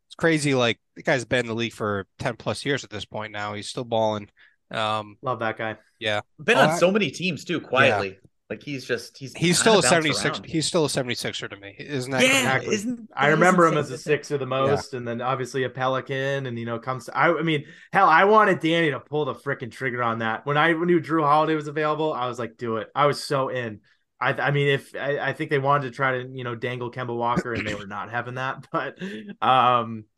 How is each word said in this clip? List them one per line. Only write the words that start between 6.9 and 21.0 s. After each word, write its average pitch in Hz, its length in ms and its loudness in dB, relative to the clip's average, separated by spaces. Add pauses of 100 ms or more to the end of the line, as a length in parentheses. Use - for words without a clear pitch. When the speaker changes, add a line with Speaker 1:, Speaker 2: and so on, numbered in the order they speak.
Speaker 3:
many 196 200 0
teams, 160 340 -6
too, 160 160 -4
Speaker 1:
Yeah. - 80 -18
Speaker 3:
quietly. 107 500 2 (300)
Like, 110 160 -10
he's 139 200 -10
just, - 320 -6
he's 131 160 -14
Speaker 1:
He's 170 260 2
Speaker 3:
kinda - 20 2
Speaker 1:
still 226 140 6
a - 20 8
Speaker 3:
bounced 156 140 6
Speaker 1:
seventy-six, 156 500 2
Speaker 3:
around. - 60 -18
Speaker 1:
he's 160 200 -2
still 165 180 0
a 135 60 0
seventy-sixer 123 560 -4
to 104 100 -12
me. 98 220 -18
Isn't 139 320 -6
that 135 120 2
Speaker 3:
Yeah, 262 60 4
Speaker 1:
crazy? 269 120 4
Speaker 2:
Exactly. 131 340 0
Speaker 3:
isn't, 226 400 -6
Speaker 2:
I 139 120 2
Speaker 3:
that 151 60 6
is 160 60 4
Speaker 2:
remember 175 300 6
him 156 100 2
Speaker 3:
insane - 0 -
Speaker 2:
as 139 120 -2
a - 20 -8
Speaker 3:
to 123 100 -10
think. 147 220 0
Speaker 2:
Sixer 147 140 -4
the 131 60 -2
Speaker 1:
Yeah. 127 40 -8
Speaker 2:
most, 135 460 0
and 120 120 -8
then 117 140 -6
obviously 127 420 -2
a 123 80 -2
Pelican, 131 760 -2
and, 120 120 -6
you 117 80 -8
know, 117 140 -6
comes 131 240 -6
to, - 120 -10
I, 151 220 4
I 156 40 -2
mean, 160 220 0 (280)
hell, 185 160 6
I 160 160 8
wanted 202 340 6
Danny 160 320 2
to 131 80 -4
pull 147 260 -2
the 127 120 -2
frickin' 131 340 -6
trigger 123 320 -4
on 113 160 0
that. 113 280 -2
When 143 100 0
I 165 160 4
knew 170 280 4